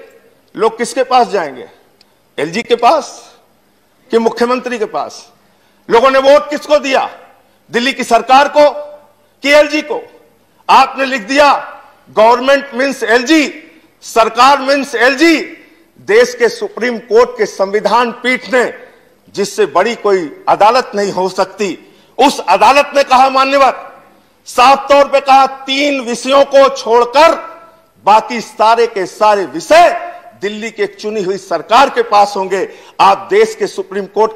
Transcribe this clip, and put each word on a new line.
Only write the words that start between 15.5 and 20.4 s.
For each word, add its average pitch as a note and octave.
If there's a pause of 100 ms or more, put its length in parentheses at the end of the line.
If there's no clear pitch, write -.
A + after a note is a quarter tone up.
देश A3
के A#3
सुप्रीम A#3
कोर्ट A#3
के G#3+
संविधान G#3
पीठ A#3+
ने, A#3+ (600)
जिससे G3+
बड़ी F#3
कोई F#3+